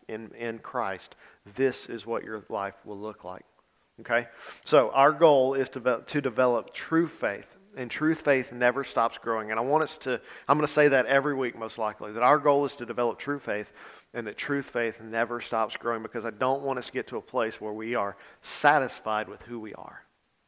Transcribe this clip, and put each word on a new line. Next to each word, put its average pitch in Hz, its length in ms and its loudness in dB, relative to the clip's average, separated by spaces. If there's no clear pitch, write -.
in, 110 260 -10
in 117 260 -6
Christ, 98 560 -8
this 127 320 0
is 107 200 -12
what 117 180 -6
your 107 240 -10
life 98 260 -6
will 104 120 -12
look 104 260 -12
like." 92 200 -14
Okay? 120 280 0
So 131 280 6
our 139 200 6
goal 143 420 6
is 135 160 0
to, 123 360 -2
to 147 140 -2
develop 123 520 2
true 165 360 0
faith, - 500 -6
and 123 140 -8
true 156 240 0
faith 135 380 2
never 123 320 2
stops 117 340 0
growing. 110 320 -2
And 110 80 0
I 117 40 0
want 147 200 4
us - 160 -6
to, 127 220 -4
I'm 139 80 6
gonna 151 120 2
say 147 200 6
that 131 180 4
every 139 280 2
week 127 240 -4
most 113 200 -8
likely, 107 340 -6
that 113 100 -2
our 139 160 6
goal 143 260 4
is 135 120 -6
to 120 100 -10
develop 117 320 -2
true 143 220 -6
faith 104 320 -6
and 117 120 -6
that 104 120 -8
true 139 240 -4
faith 117 400 -4
never 113 380 -2
stops 113 360 -2
growing, 117 260 -4
because 110 220 -8
I 117 60 -4
don't 131 320 0
want 135 160 -2
us 120 80 -8
to - 60 -16
get 123 160 -6
to 120 100 -8
a - 20 -4
place 113 400 -4
where 107 140 -6
we 110 200 -6
are 101 220 -2
satisfied 123 880 2
with 101 140 -16
who 120 180 -10
we 107 140 -12
are, - 280 -16